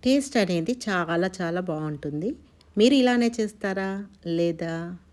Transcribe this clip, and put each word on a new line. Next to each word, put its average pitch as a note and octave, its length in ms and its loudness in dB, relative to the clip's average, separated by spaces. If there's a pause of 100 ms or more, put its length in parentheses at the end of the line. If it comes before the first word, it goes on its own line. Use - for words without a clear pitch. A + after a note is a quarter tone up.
టేస్ట్ C4+ 340 2
అనేది F3+ 360 2 (100)
చాలా F3 480 0
చాలా F3 300 -4
బాగుంటుంది. D#3 720 -4 (460)
మీరు A#3+ 180 6
ఇలానే B3 340 4
చేస్తారా G3+ 600 -4 (400)
లేదా E3 440 -2 (380)